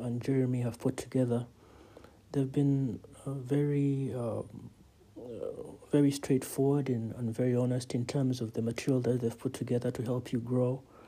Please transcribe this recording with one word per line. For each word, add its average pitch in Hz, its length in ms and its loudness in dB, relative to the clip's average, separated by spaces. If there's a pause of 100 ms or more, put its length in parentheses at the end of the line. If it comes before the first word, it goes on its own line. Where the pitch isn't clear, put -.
and 120 200 -2
Jeremy 127 380 2
have 120 180 -2
put - 180 0
together. 120 500 0 (840)
They've 135 180 0
been, 139 500 2 (240)
uh, 139 80 -6
very, 139 840 0
uh, 120 260 -2
uh, - 40 -6 (1500)
very 143 180 6
straightforward 139 800 0
and, 113 280 -2
and 117 180 -2
very 127 200 2
honest 123 400 0
in 120 100 0
terms 127 360 0
of 113 120 -4
the 113 100 -2
material 120 400 0
that 120 180 2
they've 113 180 -2
put 131 160 -4
together 120 380 -2
to 120 100 -4
help 123 300 -4
you 123 80 0
grow. 127 420 0 (240)